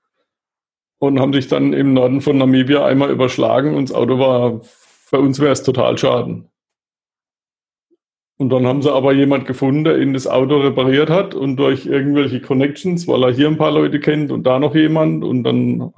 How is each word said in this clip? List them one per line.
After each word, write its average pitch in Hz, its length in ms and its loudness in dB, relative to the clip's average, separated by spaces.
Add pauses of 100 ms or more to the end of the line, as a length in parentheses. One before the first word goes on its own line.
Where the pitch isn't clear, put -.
(1000)
und 139 200 0
haben 135 140 0
sich 135 140 -2
dann 143 260 0
im 139 200 2
Norden 127 280 2
von 143 160 0
Namibia 131 480 2
einmal 135 260 2
überschlagen 127 640 0
und 139 140 -2
das - 60 -8
Auto 120 240 0
war, 123 420 0 (500)
bei 139 60 0
uns 135 220 0
wär's 139 240 2
Totalschaden. 120 840 -2 (1900)
Und 135 140 -2
dann 127 140 2
haben 135 160 0
sie 143 120 0
aber 135 180 2
jemand 139 340 2
gefunden, 135 380 -2
der 156 160 2
ihnen 135 140 0
das 131 120 -6
Auto 135 360 0
repariert 135 480 0
hat 190 260 -2
und 135 220 -4
durch 135 280 0
irgendwelche 139 540 -2
Connections, 147 640 -4
weil 127 180 0
er 123 100 2
hier 139 160 2
ein 156 80 -2
paar 156 140 0
Leute 147 280 0
kennt 151 320 -2
und 120 120 -6
da 127 160 2
noch 143 160 -2
jemand 160 500 0
und 123 180 -2
dann 123 540 -2